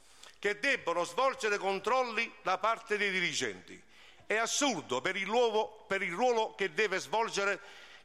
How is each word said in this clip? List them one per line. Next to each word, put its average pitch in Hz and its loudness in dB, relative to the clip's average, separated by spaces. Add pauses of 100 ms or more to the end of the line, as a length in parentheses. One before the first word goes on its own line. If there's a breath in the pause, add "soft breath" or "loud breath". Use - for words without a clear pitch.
(380 loud breath)
che 208 -2
debbono 175 0
svolgere 233 2
controlli 202 0 (120)
da 180 0
parte 220 0
dei 202 0
dirigenti. 131 -2 (440 loud breath)
È 208 0
assurdo 196 0
per 180 -2
il 196 -4
luogo, 220 2
per 190 -2
il 185 -4
ruolo 226 2
che 185 -2
deve 190 2
svolgere, 196 0 (460 loud breath)